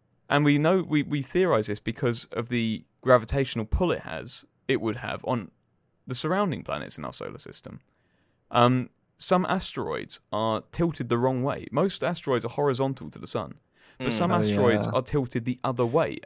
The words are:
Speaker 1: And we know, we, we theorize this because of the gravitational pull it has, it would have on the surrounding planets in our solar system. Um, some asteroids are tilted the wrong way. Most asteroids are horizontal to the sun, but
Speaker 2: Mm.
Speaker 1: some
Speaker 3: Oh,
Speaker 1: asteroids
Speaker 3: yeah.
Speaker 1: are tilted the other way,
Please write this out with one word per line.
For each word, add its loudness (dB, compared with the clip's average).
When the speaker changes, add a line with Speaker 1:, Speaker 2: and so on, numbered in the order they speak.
Speaker 1:
And 4
we 6
know, 4
we, 2
we -2
theorize 2
this -4
because -2
of -6
the -2
gravitational 2
pull 2
it 0
has, -10
it 2
would -2
have -6
on -2
the -4
surrounding 0
planets -6
in -10
our -8
solar -10
system. -14
Um, 4
some 2
asteroids -4
are 0
tilted -2
the 4
wrong 2
way. -4
Most 0
asteroids 0
are -4
horizontal -2
to -16
the -10
sun, -6
but -4
Speaker 2:
Mm. 0
Speaker 1:
some 2
Speaker 3:
Oh, 4
Speaker 1:
asteroids 4
Speaker 3:
yeah. -4
Speaker 1:
are 2
tilted -2
the -4
other 0
way, 0